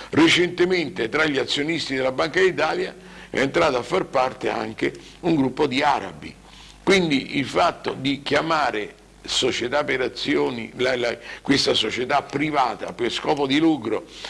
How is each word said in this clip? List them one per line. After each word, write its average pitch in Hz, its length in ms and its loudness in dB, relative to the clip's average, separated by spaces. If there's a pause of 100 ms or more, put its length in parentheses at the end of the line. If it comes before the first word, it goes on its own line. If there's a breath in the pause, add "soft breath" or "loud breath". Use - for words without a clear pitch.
Recentemente 170 1040 2
tra 151 160 2
gli 143 100 0
azionisti 139 580 -2
della 131 180 0
Banca 160 280 0
d'Italia 170 560 0 (320 loud breath)
è - 100 -4
entrato 139 380 2
a 123 60 -2
far 175 240 -2
parte 127 420 -2
anche 110 420 -2 (300 loud breath)
un 170 140 2
gruppo 135 320 2
di 135 160 0
arabi. 95 520 -2 (480 loud breath)
Quindi 156 540 2
il 139 80 0
fatto - 480 0
di 135 300 -4
chiamare 143 720 0 (300)
società 131 600 0
per 135 160 0
azioni, 127 760 -2
la, 127 200 0
la, 120 200 -2 (260 loud breath)
questa 131 320 2
società 131 480 0
privata 127 720 -2
per 113 180 -2
scopo 147 360 0
di 139 120 2
lucro, 135 480 2 (240 loud breath)